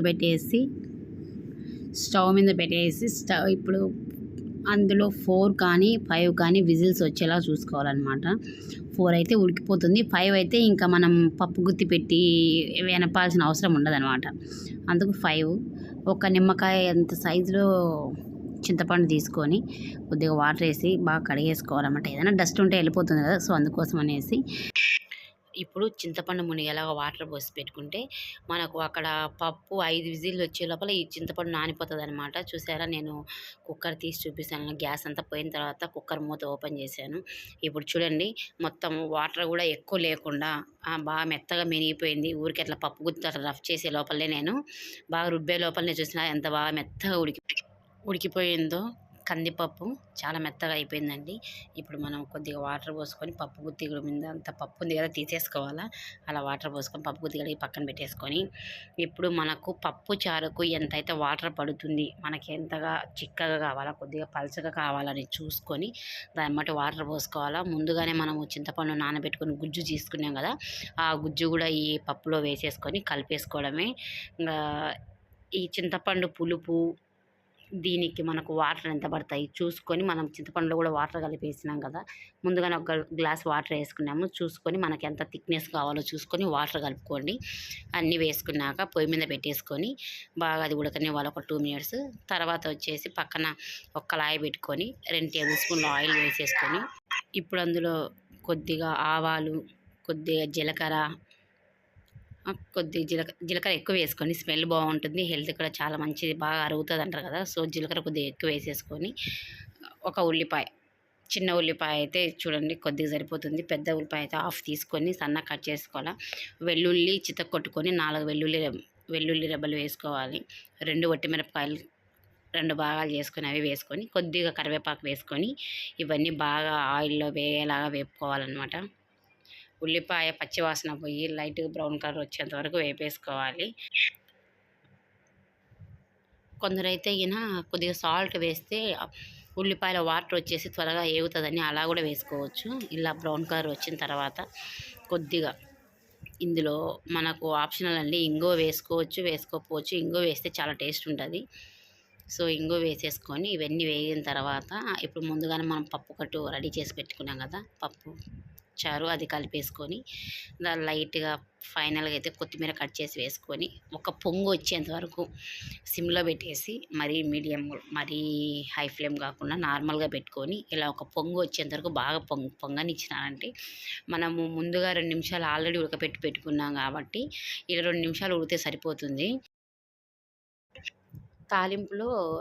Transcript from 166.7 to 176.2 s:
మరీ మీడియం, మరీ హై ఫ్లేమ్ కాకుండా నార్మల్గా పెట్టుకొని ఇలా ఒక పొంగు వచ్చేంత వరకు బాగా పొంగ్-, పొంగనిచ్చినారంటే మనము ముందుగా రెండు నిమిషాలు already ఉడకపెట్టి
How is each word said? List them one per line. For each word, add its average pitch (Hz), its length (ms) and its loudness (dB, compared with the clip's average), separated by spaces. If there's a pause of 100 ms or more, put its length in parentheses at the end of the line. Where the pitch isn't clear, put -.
మరీ 151 280 0
మీడియం, 147 480 -2 (220)
మరీ 147 280 -4 (580)
హై 143 100 -2
ఫ్లేమ్ 147 280 -4
కాకుండా 143 400 -6
నార్మల్గా 151 500 0
పెట్టుకొని 147 640 -6
ఇలా 151 160 0
ఒక 147 140 -6
పొంగు 170 380 -2
వచ్చేంత 147 340 -2
వరకు 151 140 -4
బాగా 147 300 0
పొంగ్-, 139 320 -6 (120)
పొంగనిచ్చినారంటే 143 920 -6 (560)
మనము 165 400 0
ముందుగా 170 440 0
రెండు 165 160 0
నిమిషాలు 165 360 -2
already 160 340 0
ఉడకపెట్టి 160 420 -4